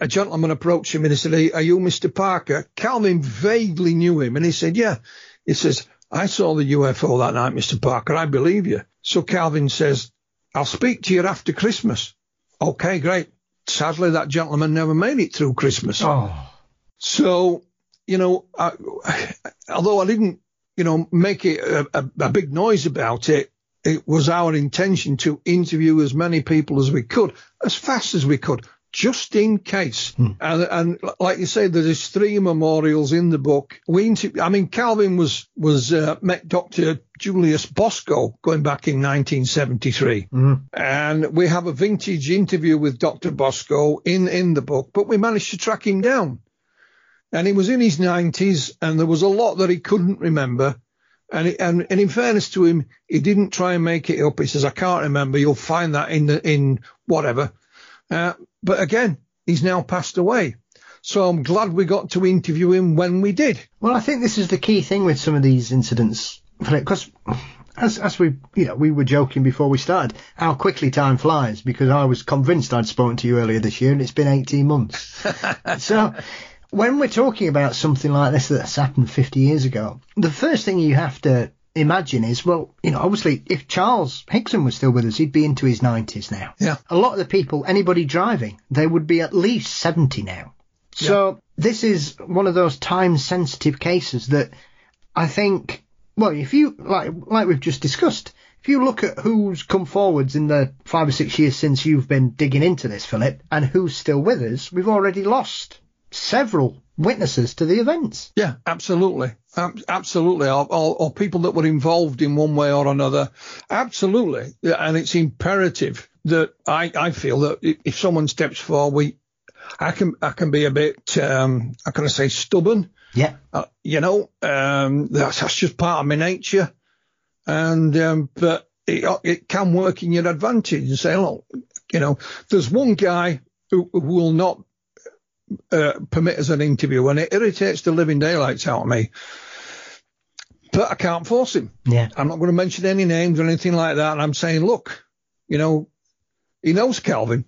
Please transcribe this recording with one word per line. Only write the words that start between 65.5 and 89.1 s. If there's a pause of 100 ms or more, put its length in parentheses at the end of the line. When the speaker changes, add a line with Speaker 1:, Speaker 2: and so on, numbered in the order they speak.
Speaker 2:
incidents, (220)
Philip,
'cause (640)
as,
as
we, (180)
you
know,
we
were
joking
before
we
started, (200)
how
quickly
time
flies,
because
I
was
convinced
I'd
spoken
to
you
earlier
this
year,
and
it's
been
eighteen
months. (280)
<laughs>
So (580)
when
we're
talking
about
something
like
this
that's
happened
fifty
years
ago, (160)
the
first
thing
you
have
to (240)
imagine
is,
well,
you
know,
obviously,
if
Charles
Hickson
was
still
with
us,
he'd
be
into
his
nineties
now.
Speaker 1:
Yeah. (120)
Speaker 2:
A
lot
of
the
people,
anybody
driving, (120)
they
would
be